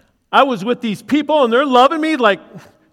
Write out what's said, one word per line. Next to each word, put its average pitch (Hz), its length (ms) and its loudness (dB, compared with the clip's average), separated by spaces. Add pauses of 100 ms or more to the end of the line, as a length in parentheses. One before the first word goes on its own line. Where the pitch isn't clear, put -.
(300)
I 226 140 2
was 233 220 -2
with 240 160 -4
these 220 200 -6
people, 294 440 0
and 226 80 -2
they're 269 120 2
loving 277 360 2
me 311 160 -4
like 208 240 0 (520)